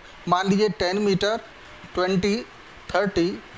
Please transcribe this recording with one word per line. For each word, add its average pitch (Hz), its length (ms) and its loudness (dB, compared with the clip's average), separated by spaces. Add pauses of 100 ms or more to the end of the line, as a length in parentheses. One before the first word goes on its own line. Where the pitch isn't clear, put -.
(280)
मान 180 200 2
लीजिए 202 220 4
ten 185 280 -2
meter, 202 400 0 (560)
twenty, 196 480 0 (540)
thirty, 196 480 0 (140)